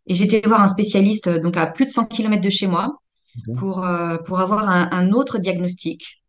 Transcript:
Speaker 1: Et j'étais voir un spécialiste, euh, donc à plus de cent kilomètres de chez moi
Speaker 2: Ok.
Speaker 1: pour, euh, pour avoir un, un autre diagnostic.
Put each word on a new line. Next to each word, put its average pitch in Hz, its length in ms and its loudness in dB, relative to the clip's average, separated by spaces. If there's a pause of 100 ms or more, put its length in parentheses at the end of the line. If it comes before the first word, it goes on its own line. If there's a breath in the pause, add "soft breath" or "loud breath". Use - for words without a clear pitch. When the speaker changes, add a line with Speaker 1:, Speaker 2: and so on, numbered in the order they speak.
Speaker 1:
Et 190 60 0
j'étais 196 320 2
voir 220 140 4
un 202 60 6
spécialiste, 202 640 2
euh, 170 120 0
donc 175 160 -2
à 165 120 2
plus 269 180 0
de - 40 -8
cent 233 140 0
kilomètres 214 400 -2
de 196 60 2
chez 196 160 0
moi 190 320 -2 (500)
Speaker 2:
Ok. 123 100 -6
Speaker 1:
pour, 185 280 -4
euh, 170 400 -2
pour 185 140 -2
avoir 208 280 0
un, 180 240 2
un 185 200 2
autre 247 260 0
diagnostic. 180 880 -6